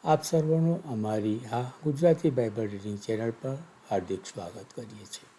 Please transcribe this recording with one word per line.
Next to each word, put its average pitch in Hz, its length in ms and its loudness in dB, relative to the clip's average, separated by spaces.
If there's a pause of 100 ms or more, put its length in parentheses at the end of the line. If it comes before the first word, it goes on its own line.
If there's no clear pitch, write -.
આપ 156 180 4
સર્વનું 165 600 2
અમારી 107 560 0 (120)
આ 120 100 0
ગુજરાતી 156 680 2
બાઇબલ 113 360 0
રીડિંગ 101 320 -6
ચેનલ 113 320 -2
પર 131 240 -6 (360)
હાર્દિક 95 360 -2
સ્વાગત - 480 -12
કરીએ 107 300 -14
છીએ. - 240 -16 (100)